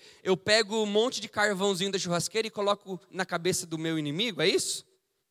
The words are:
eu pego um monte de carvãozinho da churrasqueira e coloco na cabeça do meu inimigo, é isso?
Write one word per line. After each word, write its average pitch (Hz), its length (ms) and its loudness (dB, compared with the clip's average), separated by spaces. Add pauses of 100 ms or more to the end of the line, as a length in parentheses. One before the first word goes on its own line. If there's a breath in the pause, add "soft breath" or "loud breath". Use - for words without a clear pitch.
(220 loud breath)
eu 185 140 2
pego 214 400 2
um 214 100 2
monte 214 340 2
de 208 80 -10
carvãozinho 196 640 0
da 190 80 -2
churrasqueira 180 480 -2
e 214 40 -6
coloco 202 500 -4 (100)
na 180 160 -4
cabeça 175 400 -2
do 160 100 -6
meu 160 220 -2
inimigo, 156 420 -4
é 165 80 4
isso? - 380 -2 (440)